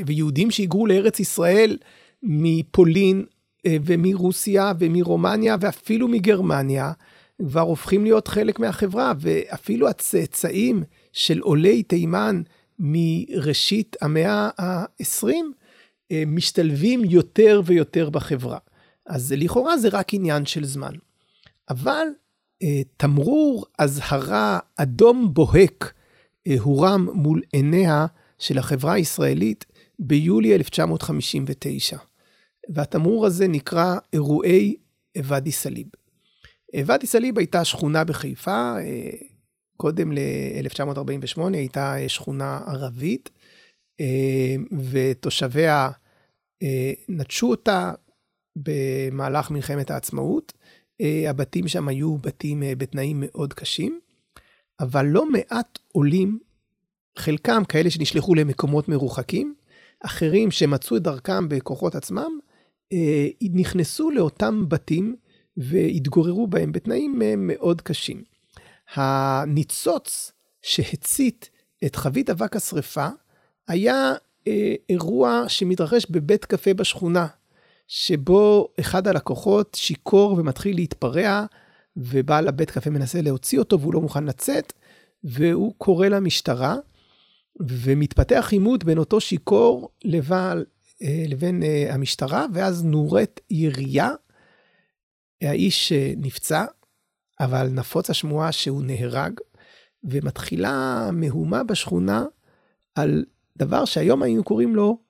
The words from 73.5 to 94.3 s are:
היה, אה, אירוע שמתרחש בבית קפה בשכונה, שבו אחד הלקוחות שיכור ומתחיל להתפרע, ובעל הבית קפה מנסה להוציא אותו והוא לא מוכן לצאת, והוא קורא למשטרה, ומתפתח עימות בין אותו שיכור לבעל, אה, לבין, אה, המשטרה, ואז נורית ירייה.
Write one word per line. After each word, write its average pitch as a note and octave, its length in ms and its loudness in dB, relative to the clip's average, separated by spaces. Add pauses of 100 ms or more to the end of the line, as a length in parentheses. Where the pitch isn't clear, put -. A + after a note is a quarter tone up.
היה, B3 440 2 (360)
אה, G#3+ 260 0 (140)
אירוע A#3 600 2
שמתרחש F#3 640 0
בבית E3+ 340 0
קפה G3 300 0
בשכונה, F3+ 520 0 (640)
שבו F#3+ 800 4 (120)
אחד F#3+ 280 -2
הלקוחות G3 720 0
שיכור G3 520 4
ומתחיל E3+ 440 0
להתפרע, F3 680 0 (520)
ובעל C#3 520 0
הבית D3 220 -2
קפה D3 200 -4
מנסה D3 300 -2
להוציא D3 380 -2
אותו G#3 220 0
והוא D#3+ 140 -2
לא E3 60 0
מוכן D3+ 240 -4
לצאת, - 480 -4 (520)
והוא E3+ 540 0
קורא F#3+ 300 4
למשטרה, E3+ 680 0 (840)
ומתפתח C3+ 920 2
עימות G3+ 320 2
בין D#3+ 140 2
אותו G#3 220 2
שיכור A#3 720 2 (140)
לבעל, E3+ 600 -2 (380)
אה, D#3 260 -2
לבין, E3+ 340 -2
אה, D3+ 320 0
המשטרה, C#3 580 -2
ואז F3 320 -2
נורית D#3 560 0 (100)
ירייה. C#3 600 0 (1300)